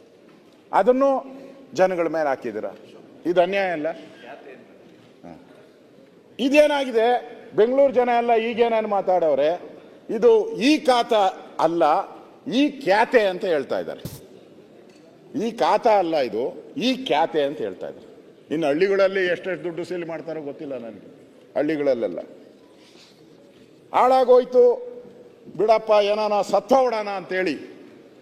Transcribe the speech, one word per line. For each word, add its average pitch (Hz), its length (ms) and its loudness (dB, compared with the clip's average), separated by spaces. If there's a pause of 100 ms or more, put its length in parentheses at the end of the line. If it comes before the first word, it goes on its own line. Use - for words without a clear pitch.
(720)
ಅದನ್ನು 254 720 0 (300)
ಜನಗಳ 175 340 2
ಮೇಲೆ 156 200 -2
ಹಾಕಿದ್ದೀರ. 110 360 -4 (600)
ಇದು 175 160 2
ಅನ್ಯಾಯ 190 280 0
ಅಲ್ಲ? 156 200 -6
ಹ. - 1500 -20 (1040)
ಇದೇನಾಗಿದೆ, 262 1000 2 (180)
ಬೆಂಗಳೂರು 254 360 4
ಜನ 240 160 2 (100)
ಎಲ್ಲ 233 160 2
ಈಗೇನೇನು 226 540 0
ಮಾತಾಡೋರೆ, 175 720 0 (500)
ಇದು 220 460 2
ಈ 277 220 2
ಖಾತ 240 340 0 (480)
ಅಲ್ಲ, 165 220 2 (720)
ಈ 277 300 0
ಖ್ಯಾತೆ 214 440 2
ಅಂತ 180 180 -4
ಹೇಳ್ತಾ 135 360 -2
ಇದ್ದಾರೆ. - 440 -12 (1200)
ಈ 233 40 -4
ಖಾತ 196 360 0
ಅಲ್ಲ 190 300 2
ಇದು, 123 600 -4
ಈ 208 300 -2
ಖ್ಯಾತೆ 156 360 0
ಅಂತ 139 160 -4
ಹೇಳ್ತಾ 92 300 -8
ಇದ್ದಾರೆ. - 180 -18 (440)
ಇನ್ನು 156 160 -2
ಹಳ್ಳಿಗಳಲ್ಲಿ 190 600 0
ಎಷ್ಟೆಷ್ಟು 175 380 -6
ದುಡ್ಡು 170 200 -8
ಸೀಲ್ 175 220 -10
ಮಾಡ್ತಾರೋ 160 360 -10
ಗೊತ್ತಿಲ್ಲ 143 360 -12
ನನಗೆ, 110 380 -18 (400)
ಹಳ್ಳಿಗಳಲ್ಲೆಲ್ಲ. 135 640 -2 (1800)
"ಹಾಳಾಗೋಯ್ತು 247 960 4 (680)
ಬಿಡಪ್ಪ, 220 320 2 (120)
ಏನಾನ 208 300 0 (180)
ಸತ್ತೋಡೋಣ" 220 580 0
ಅಂತೇಳಿ 185 500 -4 (640)